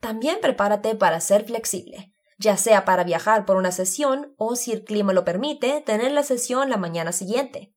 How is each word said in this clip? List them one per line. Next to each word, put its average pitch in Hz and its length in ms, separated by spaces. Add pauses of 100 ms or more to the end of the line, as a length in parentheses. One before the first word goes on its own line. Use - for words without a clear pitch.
También 233 400
prepárate 214 540
para 170 260
ser 208 240
flexible, - 680 (240)
ya - 180
sea 202 280
para 180 200
viajar 196 420
por 190 100
una 185 160
sesión 277 640
o, 233 200
si 240 160
el 208 120
clima 208 280
lo 180 120
permite, 269 560
tener 240 320
la 294 100
sesión 262 480
la 240 60
mañana 170 360
siguiente. 202 640